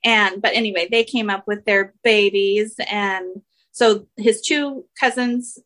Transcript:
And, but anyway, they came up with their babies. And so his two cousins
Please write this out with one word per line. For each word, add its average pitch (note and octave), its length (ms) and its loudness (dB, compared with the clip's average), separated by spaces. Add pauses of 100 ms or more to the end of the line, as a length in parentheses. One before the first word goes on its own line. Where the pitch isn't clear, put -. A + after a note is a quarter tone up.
And, G#3 380 2
but A3 140 0
anyway, F#3+ 340 -2
they A3+ 140 2
came A3+ 260 -2
up G3 180 -4
with G#3 180 -4
their G3 280 0 (100)
babies. G#3 720 2 (140)
And F#3+ 520 -4 (300)
so A3 360 2 (100)
his A3 240 2
two C#4+ 440 -4 (140)
cousins B3 680 -2